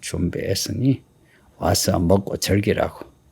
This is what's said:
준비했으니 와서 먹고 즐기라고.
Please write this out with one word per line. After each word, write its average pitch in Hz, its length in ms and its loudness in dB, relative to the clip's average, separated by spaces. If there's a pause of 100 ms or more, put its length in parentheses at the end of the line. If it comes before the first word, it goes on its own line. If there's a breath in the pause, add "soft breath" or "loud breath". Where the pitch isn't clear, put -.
준비했으니 101 1000 -2 (540 soft breath)
와서 87 420 2
먹고 92 380 2
즐기라고. - 720 0 (260)